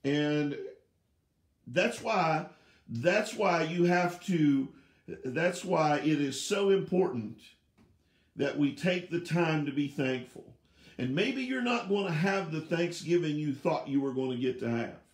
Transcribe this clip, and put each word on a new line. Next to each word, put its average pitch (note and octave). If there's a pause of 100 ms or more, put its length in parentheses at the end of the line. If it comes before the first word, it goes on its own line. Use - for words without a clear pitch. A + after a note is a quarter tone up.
And D3 (1080)
that's F#3
why, F3 (420)
that's F3
why F3
you E3+
have F3
to, C#3+ (560)
that's E3+
why D#3
it D3
is C3+
so G3
important F3+ (960)
that C#3
we C#3+
take F3+
the E3+
time D#3+
to C#3
be C#3+
thankful. - (420)
And B2+
maybe B3
you're B3+
not A#3
gonna G3
have F3
the D#3
Thanksgiving E3+
you D3+
thought -
you C#3
were C3+
gonna B2+
get B2+
to A#2
have. A2+ (180)